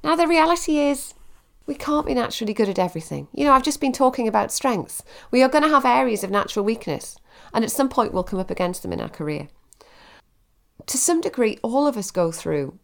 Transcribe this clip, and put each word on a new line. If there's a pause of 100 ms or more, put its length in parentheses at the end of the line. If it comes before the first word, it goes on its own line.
Now,
the
reality
is (520)
we
can't
be
naturally
good
at
everything.
You
know,
I've
just
been
talking
about
strengths. (280)
We
are
gonna
have
areas
of
natural
weakness, (340)
and
at
some
point
we'll
come
up
against
them
in
our
career. (1400)
To
some
degree,
all
of
us
go
through